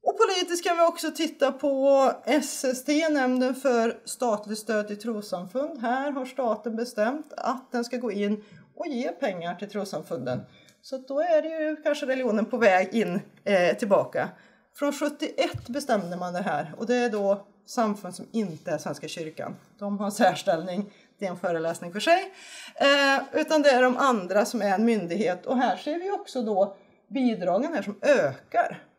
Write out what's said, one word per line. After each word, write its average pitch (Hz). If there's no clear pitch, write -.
Och 392
politiskt 370
kan 349
vi 339
också 330
titta 302
på 269
S -
S 254
T, 302
Nämnden 254
för 233
statligt 208
stöd 208
till 208
trossamfund. 220
Här 262
har 262
staten 233
bestämt 240
att 254
den 240
ska 247
gå 247
in 208
och 349
ge 277
pengar 220
till 202
trossamfunden. 160
Så -
då 269
är 320
det 311
ju 311
kanske 294
religionen 247
på -
väg 190
in, 190
eh, 180
tillbaka. 160
Från 285
sjuttioett -
bestämde 214
man 175
det 180
här, 160
och 226
det 240
är 240
då 202
samfund 202
som -
inte 180
är 151
Svenska 156
kyrkan. -
De 202
har 208
en 202
särställning, 185
det 202
är 185
en 175
föreläsning 170
för 208
sig. 370
Eh, 277
utan 302
det 285
är 254
de 254
andra 254
som 226
är 196
en 220
myndighet, 180
och 247
här 233
ser 320
vi 381
också 403
då 202
bidragen 220
här 220
som 202
ökar. 202